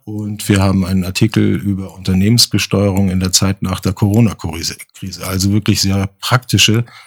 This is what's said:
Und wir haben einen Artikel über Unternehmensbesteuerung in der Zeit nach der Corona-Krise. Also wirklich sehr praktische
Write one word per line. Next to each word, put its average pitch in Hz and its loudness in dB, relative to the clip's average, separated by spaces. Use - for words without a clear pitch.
Und 104 -10
wir 98 4
haben 95 2
einen 92 0
Artikel 101 0
über 95 -6
Unternehmensbesteuerung 98 2
in 92 0
der 92 -2
Zeit 95 0
nach 92 -6
der 90 -2
Corona-Krise. 87 0
Also 95 -2
wirklich 101 0
sehr 98 0
praktische 117 0